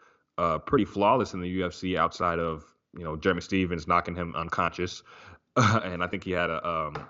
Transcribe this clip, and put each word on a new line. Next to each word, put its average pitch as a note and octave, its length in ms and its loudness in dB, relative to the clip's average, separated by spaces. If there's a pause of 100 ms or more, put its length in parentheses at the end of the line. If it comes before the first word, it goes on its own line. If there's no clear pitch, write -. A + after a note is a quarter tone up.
(380)
uh, E2 200 2
pretty A2 260 2
flawless G#2+ 500 2
in F#2+ 60 -6
the F2+ 80 -4
U F#2 180 0
F F2 60 -6
C F#2 240 -2
outside E2+ 440 2
of, D#2+ 240 -4 (340)
you E2+ 60 -10
know, D#2 100 -6
Jeremy E2+ 280 2
Stevens F2 440 0
knocking F2 300 2
him E2+ 180 -4
unconscious. E2+ 760 -2
<laughs> - 40 -20 (440)
And G2+ 480 2
I - 20 2
think F2+ 180 -6
he F#2 80 -2
had F2 180 2
a, D#2+ 180 -4
um, D#2 280 -2 (120)